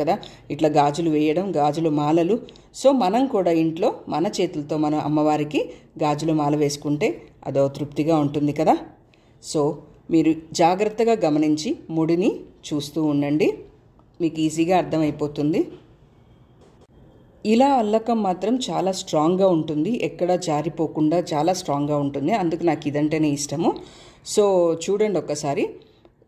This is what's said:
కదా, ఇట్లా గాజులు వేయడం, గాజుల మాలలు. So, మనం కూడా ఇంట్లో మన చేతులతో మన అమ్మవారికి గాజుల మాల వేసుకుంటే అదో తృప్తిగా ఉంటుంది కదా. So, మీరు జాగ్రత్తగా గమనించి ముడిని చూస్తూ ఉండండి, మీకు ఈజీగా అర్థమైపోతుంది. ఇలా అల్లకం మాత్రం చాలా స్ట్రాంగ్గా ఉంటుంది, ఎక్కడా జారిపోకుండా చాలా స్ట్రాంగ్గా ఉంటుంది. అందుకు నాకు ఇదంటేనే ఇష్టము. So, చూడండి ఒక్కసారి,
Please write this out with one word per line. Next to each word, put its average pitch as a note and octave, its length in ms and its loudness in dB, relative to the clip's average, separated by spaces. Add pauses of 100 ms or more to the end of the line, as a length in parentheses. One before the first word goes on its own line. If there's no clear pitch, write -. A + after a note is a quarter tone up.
కదా, D#3 140 0 (400)
ఇట్లా D#3 140 2 (100)
గాజులు D3 380 2
వేయడం, D#3 300 0 (120)
గాజుల D3 300 0 (120)
మాలలు. E3 360 2 (440)
So, B3+ 80 4 (160)
మనం A3 180 2 (120)
కూడా F3+ 180 2 (120)
ఇంట్లో E3 240 0 (260)
మన D#3 120 0 (120)
చేతులతో D#3 480 -2
మన D3+ 80 0 (140)
అమ్మవారికి D3+ 520 2 (440)
గాజుల D3+ 360 0
మాల D3 140 0 (100)
వేసుకుంటే C#3+ 440 -2 (420)
అదో F3 120 2 (160)
తృప్తిగా D#3 460 0
ఉంటుంది D3 360 0
కదా. G#3 160 4 (760)
So, D#3 100 0 (520)
మీరు D#3+ 180 4 (300)
జాగ్రత్తగా G#3 540 2 (100)
గమనించి D3+ 460 0 (240)
ముడిని E3+ 360 2 (360)
చూస్తూ D3+ 320 -6 (120)
ఉండండి, D3 380 2 (720)
మీకు D#3+ 240 -2
ఈజీగా E3 360 0
అర్థమైపోతుంది. D3+ 800 -2 (1900)
ఇలా C4 180 6 (100)
అల్లకం A3 380 0 (100)
మాత్రం F#3+ 260 -2 (140)
చాలా F3 320 -2
స్ట్రాంగ్గా F3+ 560 2
ఉంటుంది, D#3 340 -2 (180)
ఎక్కడా F3 260 -2 (140)
జారిపోకుండా D#3 720 0 (140)
చాలా D#3+ 280 2
స్ట్రాంగ్గా D3 440 -2
ఉంటుంది. C#3 280 -2 (100)
అందుకు E3+ 280 -2
నాకు D3 220 0
ఇదంటేనే D3+ 360 0 (100)
ఇష్టము. - 320 -2 (600)
So, G#3+ 120 4 (400)
చూడండి G3+ 360 0
ఒక్కసారి, D3 440 -4 (640)